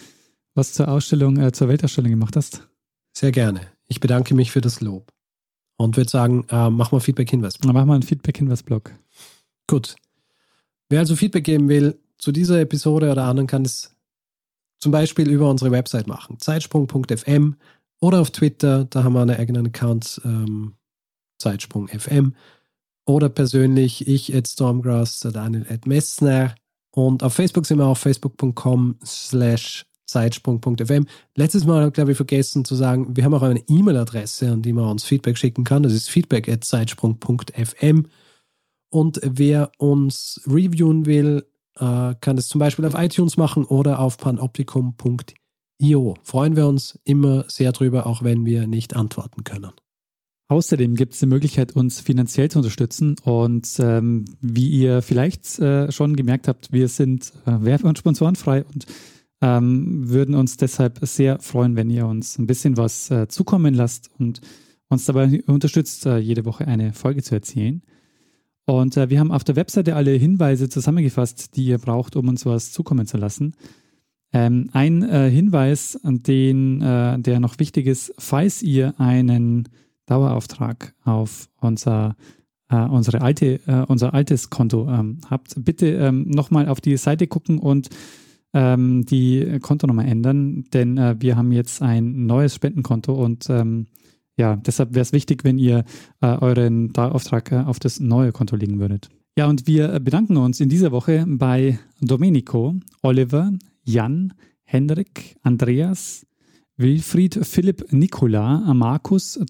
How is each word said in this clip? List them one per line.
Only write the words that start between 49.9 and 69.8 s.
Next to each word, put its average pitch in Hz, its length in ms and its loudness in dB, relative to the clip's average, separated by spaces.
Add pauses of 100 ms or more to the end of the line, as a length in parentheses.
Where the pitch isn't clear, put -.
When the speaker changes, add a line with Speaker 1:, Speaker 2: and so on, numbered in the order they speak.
Speaker 1:
Außerdem 139 460 0
gibt's 120 240 -2
die 139 80 2
Möglichkeit, 135 480 0
uns 127 240 0
finanziell 127 500 0
zu - 100 -2
unterstützen. 127 640 -2
Und, 117 560 0
ähm, 117 460 0 (160)
wie 123 260 0
ihr 131 360 2
vielleicht, - 560 -2
äh, 143 320 0
schon 147 240 0
gemerkt 127 320 -2
habt, - 240 -4
wir 127 160 2
sind, 131 440 -2 (140)
äh, 120 60 0 (120)
werbe- 135 240 2
und 160 120 0
sponsorenfrei 151 680 0
und, - 220 -14 (540)
ähm, 127 680 0
würden 135 260 2
uns 131 220 0
deshalb 127 460 -2
sehr 135 360 0
freuen, 123 360 -2
wenn 113 160 0
ihr 117 160 -2
uns 113 320 -6
ein 117 80 -2
bisschen 127 300 0
was, - 340 -4
äh, 113 160 0
zukommen 170 480 0
lasst 120 420 -2
und 117 240 -4 (480)
uns 127 160 0
dabei 135 400 2
unterstützt, 143 600 0
äh, 123 100 2
jede 113 280 -2
Woche 117 220 -6
eine 110 260 -2
Folge 135 280 -4
zu - 140 -4
erzielen. 110 480 -4 (840)
Und, 131 320 2
äh, 131 140 2
wir 143 80 4
haben 156 120 2
auf 143 120 0
der 143 120 0
Webseite 165 400 0